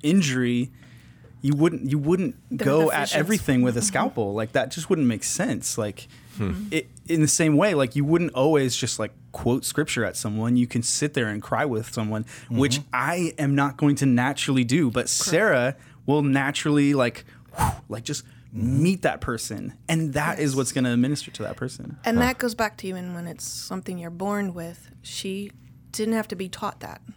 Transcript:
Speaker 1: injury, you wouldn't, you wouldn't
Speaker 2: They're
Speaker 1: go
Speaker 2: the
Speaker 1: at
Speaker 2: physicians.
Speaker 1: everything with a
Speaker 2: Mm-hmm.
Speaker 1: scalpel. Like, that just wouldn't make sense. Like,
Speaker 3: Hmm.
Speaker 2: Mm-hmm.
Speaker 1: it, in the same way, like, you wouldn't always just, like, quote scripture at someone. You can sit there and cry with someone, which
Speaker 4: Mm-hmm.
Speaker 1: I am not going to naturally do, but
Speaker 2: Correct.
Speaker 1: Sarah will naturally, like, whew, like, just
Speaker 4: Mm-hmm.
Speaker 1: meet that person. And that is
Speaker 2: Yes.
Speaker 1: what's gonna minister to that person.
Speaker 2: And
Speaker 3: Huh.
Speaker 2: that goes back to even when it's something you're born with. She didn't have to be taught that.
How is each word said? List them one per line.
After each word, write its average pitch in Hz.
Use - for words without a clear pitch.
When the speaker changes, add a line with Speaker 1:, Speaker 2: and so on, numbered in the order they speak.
Speaker 1:
injury, 131
you 143
wouldn't, 147
you 147
wouldn't 165
Speaker 2:
They're -
Speaker 1:
go 139
Speaker 2:
the -
Speaker 1:
at 147
Speaker 2:
physicians. 151
Speaker 1:
everything 151
with 123
a 113
Speaker 2:
Mm-hmm. 107
Speaker 1:
scalpel. 107
Like, 110
that 131
just 160
wouldn't 156
make 110
sense. -
Like, 104
Speaker 3:
Hmm. 101
Speaker 2:
Mm-hmm. -
Speaker 1:
it, -
in 165
the 151
same 156
way, 185
like, 135
you 143
wouldn't 165
always 135
just, -
like, 107
quote 120
scripture -
at 92
someone. 113
You 123
can 120
sit 147
there 117
and 104
cry 123
with 117
someone, 110
which 131
Speaker 4:
Mm-hmm. 139
Speaker 1:
I 160
am 143
not 139
going 143
to 139
naturally 131
do, 131
but 120
Speaker 2:
Correct. -
Speaker 1:
Sarah 143
will 147
naturally, 143
like, 120
whew, -
like, 113
just -
Speaker 4:
Mm-hmm. 127
Speaker 1:
meet 185
that 143
person. -
And 160
that 147
is 147
Speaker 2:
Yes. 131
Speaker 1:
what's 135
gonna 127
minister 131
to -
that 101
person. 131
Speaker 2:
And 233
Speaker 3:
Huh. 240
Speaker 2:
that 254
goes 240
back 214
to 190
even 180
when 170
it's -
something 185
you're 170
born 190
with. 170
She 202
didn't 220
have 220
to 190
be 190
taught -
that. -